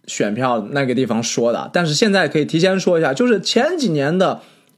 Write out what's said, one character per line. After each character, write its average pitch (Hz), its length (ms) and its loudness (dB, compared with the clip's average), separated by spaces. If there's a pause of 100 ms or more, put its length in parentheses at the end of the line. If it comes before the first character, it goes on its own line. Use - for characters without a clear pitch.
选 104 300 -4
票 120 360 -2
那 139 120 -2
个 127 100 -2
地 131 120 0
方 113 180 -2
说 117 300 0
的， 78 180 -6
但 175 160 0
是 151 80 -2
现 214 160 2
在 185 160 2
可 147 100 -2
以 151 60 2
提 160 160 -2
前 185 180 2
说 175 220 2
一 - 20 2
下， 139 120 2
就 240 120 0
是 226 140 2
前 294 380 0
几 269 100 -2
年 151 280 0
的 160 260 0 (360)